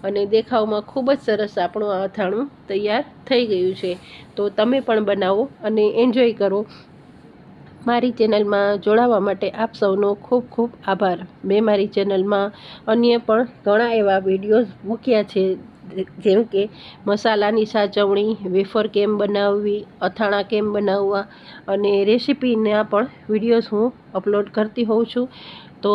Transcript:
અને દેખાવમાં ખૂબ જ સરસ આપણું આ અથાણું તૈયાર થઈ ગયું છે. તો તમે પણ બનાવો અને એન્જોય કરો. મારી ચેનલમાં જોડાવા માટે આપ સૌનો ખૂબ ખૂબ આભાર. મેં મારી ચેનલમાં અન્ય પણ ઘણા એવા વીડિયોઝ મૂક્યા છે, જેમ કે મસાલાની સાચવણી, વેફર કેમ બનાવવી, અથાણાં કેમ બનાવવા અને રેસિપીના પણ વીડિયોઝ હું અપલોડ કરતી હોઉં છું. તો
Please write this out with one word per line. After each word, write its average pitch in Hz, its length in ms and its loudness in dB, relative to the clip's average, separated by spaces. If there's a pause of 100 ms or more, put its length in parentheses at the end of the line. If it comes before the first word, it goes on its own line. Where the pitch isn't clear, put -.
અને 202 260 -4
દેખાવમાં 220 560 0
ખૂબ 262 280 -2
જ 277 100 2
સરસ 208 340 -2
આપણું 208 380 -2
આ 190 100 -2
અથાણું 202 480 -4 (120)
તૈયાર 208 420 -2 (160)
થઈ 247 260 0
ગયું 185 280 0
છે. 180 180 -6 (380)
તો 202 180 -4
તમે 240 320 0
પણ 220 240 0
બનાવો 196 440 0 (100)
અને 214 340 0
એન્જોય 233 400 2
કરો. 202 280 0 (1200)
મારી 240 300 0
ચેનલમાં 202 720 2
જોડાવા 220 400 4
માટે 196 320 -2
આપ 226 200 -4
સૌનો 202 420 0
ખૂબ 240 300 -2
ખૂબ 233 260 -4 (100)
આભાર. 185 380 -2 (220)
મેં 202 240 0
મારી 208 220 2
ચેનલમાં 202 680 0 (320)
અન્ય 233 340 2
પણ 233 300 0 (100)
ઘણા 226 340 2
એવા 202 260 2
વીડિયોઝ 190 500 0 (120)
મૂક્યા 214 420 -2
છે, 196 200 -2 (720)
જેમ 202 280 2
કે 196 200 -2 (400)
મસાલાની 208 600 0
સાચવણી, 208 800 0
વેફર 196 420 0
કેમ 208 300 0
બનાવવી, 202 600 0 (180)
અથાણાં 202 480 -2
કેમ 208 280 -2
બનાવવા 202 520 0 (400)
અને 202 280 0 (100)
રેસિપીના 220 800 2
પણ 214 260 0 (160)
વીડિયોઝ 226 420 0
હું 214 200 0 (240)
અપલોડ 202 380 -2
કરતી 214 360 -2
હોઉં 226 220 0
છું. 247 220 -4 (500)
તો 202 160 0